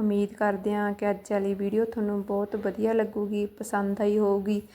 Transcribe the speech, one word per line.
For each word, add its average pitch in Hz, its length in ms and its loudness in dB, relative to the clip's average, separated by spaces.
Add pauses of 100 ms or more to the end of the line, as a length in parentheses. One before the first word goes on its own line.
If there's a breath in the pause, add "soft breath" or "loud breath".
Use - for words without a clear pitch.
ਉਮੀਦ 202 320 2
ਕਰਦੇ 208 420 0
ਹਾਂ 208 180 0
ਕਿ 202 180 0
ਅੱਜ 196 220 -2
ਵਾਲੀ 196 220 0
ਵੀਡੀਓ 202 300 0
ਤੁਹਾਨੂੰ 208 380 -2
ਬਹੁਤ 208 340 -2
ਵਧੀਆ 208 360 0
ਲੱਗੂਗੀ, 208 540 0
ਪਸੰਦ 202 540 -2
ਆਈ 208 180 4
ਹੋਊਗੀ, 202 420 2 (140 loud breath)